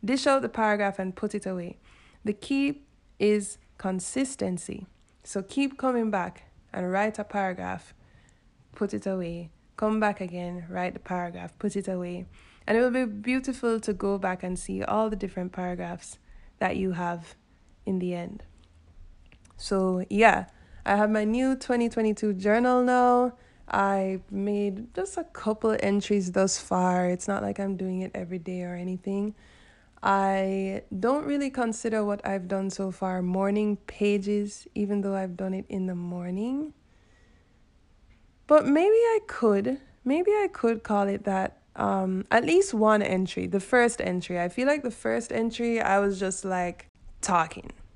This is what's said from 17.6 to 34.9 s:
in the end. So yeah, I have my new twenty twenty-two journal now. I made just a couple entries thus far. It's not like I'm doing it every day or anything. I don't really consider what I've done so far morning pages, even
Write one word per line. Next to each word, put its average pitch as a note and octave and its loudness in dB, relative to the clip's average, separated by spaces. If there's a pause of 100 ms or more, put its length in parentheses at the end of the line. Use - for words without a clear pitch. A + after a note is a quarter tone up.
in F#3+ 0
the F3+ -2
end. F3+ -8 (1120)
So F#3 0
yeah, G3+ 6 (400)
I G3+ 4
have G#3+ 4
my G#3+ 2
new B3 2
twenty A#3+ 0
twenty-two G#3+ 0
journal A#3+ 4
now. B3 4 (360)
I F#3+ 0 (100)
made G3+ -2
just F#4+ -6
a E4 -4
couple G#3+ -2
entries G3 2
thus F#3+ 2
far. F3+ 2
It's F3+ -4
not G3+ 0
like G3+ -4
I'm G3 -2
doing F#3 -4
it F#3 -6
every F#3 -6
day F3+ -6
or F3 -8
anything. G3 -4 (640)
I G3 2 (140)
don't C4 0
really C#4+ 0
consider A3+ -2
what G3+ -4
I've G3 -4
done G3 -2
so F#3+ -4
far F#3 -4
morning G3 2 (120)
pages, G#3 0
even G3+ 0